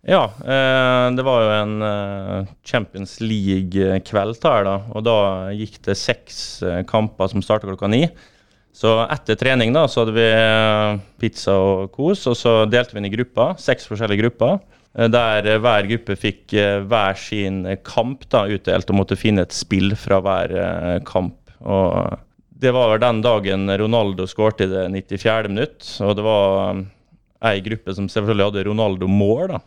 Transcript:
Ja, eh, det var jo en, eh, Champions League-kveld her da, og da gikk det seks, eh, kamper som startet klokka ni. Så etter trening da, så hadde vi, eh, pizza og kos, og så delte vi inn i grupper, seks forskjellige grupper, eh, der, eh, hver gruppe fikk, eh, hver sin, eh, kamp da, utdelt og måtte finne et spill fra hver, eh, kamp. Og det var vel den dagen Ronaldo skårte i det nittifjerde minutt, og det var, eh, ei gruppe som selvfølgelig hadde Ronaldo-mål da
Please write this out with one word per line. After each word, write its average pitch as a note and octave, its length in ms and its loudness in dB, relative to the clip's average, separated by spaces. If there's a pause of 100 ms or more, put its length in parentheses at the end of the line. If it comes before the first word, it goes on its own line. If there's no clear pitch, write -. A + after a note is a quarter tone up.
Ja, E3+ 180 4 (160)
eh, C3 640 2 (100)
det B2+ 100 -2
var B2+ 160 4
jo A2 100 4
en, G#2+ 300 -2
eh, G2 640 -4 (180)
Champions G2+ 560 -6
League-kveld G2 1200 -2
her A#2 200 4
da, G2 120 0 (180)
og A2 100 -6
da A2+ 140 4 (340)
gikk G#2 320 -10
det G2 140 -2
seks, - 680 -8
eh, F#2 200 -4
kamper G#2+ 460 -2
som G2 120 -2
startet G#2+ 260 -2
klokka G2 220 -4
ni. B2 160 2 (720)
Så A2+ 160 2 (160)
etter A#2+ 260 -2
trening B2+ 380 2
da, D3+ 140 4
så A#2+ 180 0
hadde A2 80 -4
vi, A2+ 160 4
eh, A2 680 2 (200)
pizza G#2 380 0
og G2 340 0
kos, E3+ 360 -2
og A#2+ 100 0
så A#2 160 2 (160)
delte A#2+ 240 0
vi G#2 80 -6
inn G2+ 80 -4
i G2+ 80 -6
grupper, B2 420 -2
seks - 300 -2
forskjellige G#2 320 -2
grupper, A#2+ 380 0 (360)
eh, A#2 120 2
der, A2 400 2
eh, A2 120 4
hver G#2 300 2
gruppe A2+ 260 -4
fikk, - 380 -6
eh, G2+ 320 2
hver G2 320 0
sin, G2 480 -4
eh, G2 180 -4
kamp - 460 -4
da, G#2+ 160 2
utdelt F#2+ 440 -2
og G2 60 2
måtte G2 220 0
finne G#2 240 2
et F2 100 -4
spill F#2+ 440 0
fra G2 260 0
hver, F#2 340 -2
eh, F2 440 -2
kamp. - 360 -4 (300)
Og F#2+ 520 0 (400)
det B2+ 140 0
var B2 200 4
vel A2 80 2
den A#2 240 2
dagen G2 440 0
Ronaldo G2+ 580 0
skårte G#2+ 360 0
i F#2+ 60 2
det F#2 260 -2
nittifjerde G#2 560 -2
minutt, - 500 -6
og G2+ 160 2
det G#2 80 -4
var, G2 540 2
eh, F#2+ 60 -8 (680)
ei G2 100 0
gruppe G2+ 340 -8
som G2 140 -4
selvfølgelig G#2 460 0
hadde G2 140 -2
Ronaldo-mål G2+ 840 0
da C3 180 -6